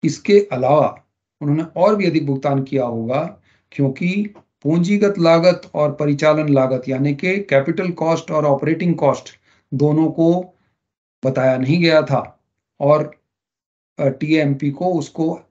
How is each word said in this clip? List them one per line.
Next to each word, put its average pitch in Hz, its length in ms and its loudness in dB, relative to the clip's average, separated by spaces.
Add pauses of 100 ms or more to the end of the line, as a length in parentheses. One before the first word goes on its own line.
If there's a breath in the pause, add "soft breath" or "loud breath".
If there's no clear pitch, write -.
इसके 202 480 2
अलावा 135 520 0 (380)
उन्होंने 147 220 0
और 185 320 0
भी 196 100 -2
अधिक 156 200 0
भुगतान 139 380 -2
किया 135 220 -2
होगा, 120 560 -6 (300)
क्योंकि 180 600 -4 (300)
पूंजीगत 196 560 2
लागत 170 540 2
और 151 180 0
परिचालन 151 580 0
लागत 131 400 0
यानी 139 260 -2
कि 185 240 -2
कैपिटल 170 520 -2
कॉस्ट 160 400 -4
और 151 140 0
ऑपरेटिंग 156 500 0
कॉस्ट - 420 -2 (360)
दोनों 151 380 2
को 170 420 0 (720)
बताया 131 320 0
नहीं 139 240 0
गया 160 200 4
था 135 420 -6 (360)
और, 147 400 0 (800)
अ, 147 80 0
टीएमपी 143 640 0
को 180 220 -4
उसको 160 460 -4 (100)